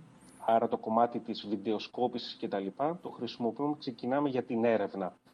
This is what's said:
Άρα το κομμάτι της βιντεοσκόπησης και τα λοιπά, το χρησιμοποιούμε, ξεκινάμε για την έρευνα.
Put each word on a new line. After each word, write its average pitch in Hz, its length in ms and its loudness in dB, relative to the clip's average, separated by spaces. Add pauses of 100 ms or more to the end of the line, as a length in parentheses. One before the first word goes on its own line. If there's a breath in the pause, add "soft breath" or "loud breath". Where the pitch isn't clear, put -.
(480)
Άρα 113 200 6
το 117 100 0
κομμάτι 113 420 2
της - 300 -8
βιντεοσκόπησης 107 840 -2
και - 140 -6
τα 98 120 -2
λοιπά, 139 420 -2
το - 80 -8
χρησιμοποιούμε, 123 720 -2
ξεκινάμε 135 500 0
για 123 140 -2
την 117 220 0
έρευνα. 98 500 2 (180 soft breath)